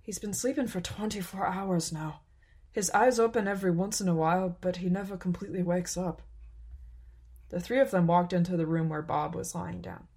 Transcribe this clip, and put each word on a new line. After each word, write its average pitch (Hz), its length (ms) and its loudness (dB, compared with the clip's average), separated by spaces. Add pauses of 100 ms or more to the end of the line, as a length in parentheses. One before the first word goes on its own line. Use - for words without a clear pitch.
"He's - 180 -10
been 202 140 -6
sleeping 254 340 -2
for 180 140 -4
twenty-four 202 640 -6
hours 180 460 -2
now. 156 300 -8 (500)
His 196 200 -2
eyes 226 280 6
open 226 280 2
every 190 240 0
once 196 300 0
in 190 60 0
a 170 80 4
while, 175 340 2 (120)
but 180 160 0
he 180 120 -2
never 190 280 -2
completely 185 460 -4
wakes 175 340 0
up." 180 240 -4 (1300)
The 180 100 -4
three 240 200 0
of - 120 6
them 175 160 6
walked 175 260 6
into 175 240 2
the 165 80 2
room 160 240 0
where 156 120 -2
Bob 151 340 -2
was 165 180 -8
lying 175 280 -8
down. - 340 -14